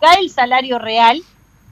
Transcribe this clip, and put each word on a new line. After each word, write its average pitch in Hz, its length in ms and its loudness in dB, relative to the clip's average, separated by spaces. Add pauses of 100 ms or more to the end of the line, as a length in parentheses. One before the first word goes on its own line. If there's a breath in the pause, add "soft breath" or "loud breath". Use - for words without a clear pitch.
cae 349 200 4
el 359 100 -6
salario 254 480 -4
real, 226 440 0 (500)